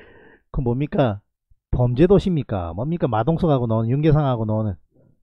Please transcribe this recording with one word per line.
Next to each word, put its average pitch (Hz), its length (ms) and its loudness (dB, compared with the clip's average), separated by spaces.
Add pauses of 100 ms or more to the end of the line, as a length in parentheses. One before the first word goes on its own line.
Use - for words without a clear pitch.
(500)
그 - 100 -4
뭡니까? 123 600 -2 (500)
범죄 123 360 2
도시입니까? 139 680 0
뭡니까? 151 340 -4
마동석하고 127 580 0
나오는, 113 240 0
윤계상하고 143 560 2
나오는, 107 280 -2 (480)